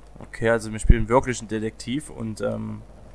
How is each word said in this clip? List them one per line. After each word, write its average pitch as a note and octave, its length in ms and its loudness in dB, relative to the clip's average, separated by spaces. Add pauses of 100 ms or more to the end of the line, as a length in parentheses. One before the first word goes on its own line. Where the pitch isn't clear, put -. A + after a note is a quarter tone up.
(200)
Okay, - 300 -2
also A2 200 0
wir G#2+ 80 -8
spielen A2 300 6
wirklich B2+ 320 2
einen A2 80 -14
Detektiv A2 600 -6
und, A2 320 -8
ähm, A2 400 -6 (320)